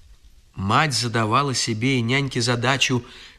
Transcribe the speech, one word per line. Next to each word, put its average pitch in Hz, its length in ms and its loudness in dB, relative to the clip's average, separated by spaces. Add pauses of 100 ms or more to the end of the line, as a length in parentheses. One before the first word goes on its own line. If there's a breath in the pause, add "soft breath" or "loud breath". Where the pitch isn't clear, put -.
(540)
Мать 127 400 2
задавала 117 600 0
себе 120 420 0
и 117 40 2
няньке 127 400 0
задачу 123 640 0 (340 loud breath)